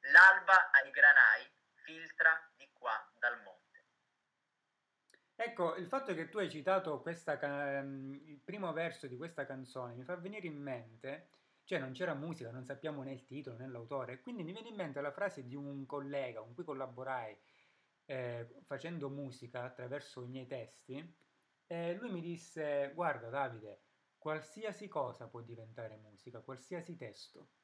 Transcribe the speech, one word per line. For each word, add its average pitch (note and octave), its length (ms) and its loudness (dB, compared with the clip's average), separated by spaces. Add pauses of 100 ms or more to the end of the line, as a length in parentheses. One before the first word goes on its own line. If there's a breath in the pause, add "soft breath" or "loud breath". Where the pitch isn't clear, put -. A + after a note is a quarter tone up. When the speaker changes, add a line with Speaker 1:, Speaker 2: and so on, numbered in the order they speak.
(120)
Speaker 1:
"L'alba F#3 580 12
ai - 220 6
granai C3+ 580 10 (320)
filtra E3 720 0
di - 180 -20
qua A#2 220 -4 (240)
dal A#2+ 240 -2
monte." - 440 -20 (1500)
Speaker 2:
Ecco, G#3 420 -2
il F3+ 100 -8
fatto G3+ 280 -4
che D#3+ 140 -6
tu G#3 100 -8
hai F#3 120 -2
citato D#3 500 0
questa E3 380 -4
ca-, C#3+ 400 -2
ehm, C#3 360 -8 (120)
il D3 140 -20
primo F#3 320 -6
verso D#3+ 340 -4
di B2+ 100 -10
questa D3+ 300 -8
canzone B2+ 480 -10
mi B2+ 100 -12
fa F3+ 120 -6
venire F#3 300 -10
in D3 140 -8
mente C3 680 -10 (400)
cioè, F3 120 -2
non C3+ 120 -8
c'era E3 220 -2
musica, C#3 360 -8
non B2+ 140 -10
sappiamo D3 380 -8
né C3+ 100 -8
il B2+ 140 -14
titolo B2+ 320 -12
né C3 100 -10
l'autore. B2+ 540 -6
Quindi A#3 200 -8
mi D#3+ 100 -6
viene A3 160 -12
in A3+ 60 -14
mente D3 280 -6
la C#3+ 100 -4
frase D#3+ 340 -4
di B2 80 -12
un C#3+ 300 -8
collega C#3 560 -6
con A#2 140 -16
cui E3+ 100 -10
collaborai, C3 760 -6 (680)
eh, A#2+ 420 -6 (160)
facendo C#3+ 460 -8
musica B2 540 -8
attraverso B2+ 600 -10
i A#2+ 40 -12
miei C3 180 -10
testi. C3+ 680 -12 (520)
E E3+ 260 -4
lui G#3+ 180 -6
mi E3+ 120 -4
disse: D3 720 -2
"Guarda, D#3+ 340 -2
Davide, A#2 540 -6 (340)
qualsiasi G3+ 720 -8
cosa B2 400 -6
può A#2 140 -12
diventare A2+ 540 -14
musica, G#2+ 440 -20
qualsiasi E3+ 560 -12
testo. - 540 -16 (140)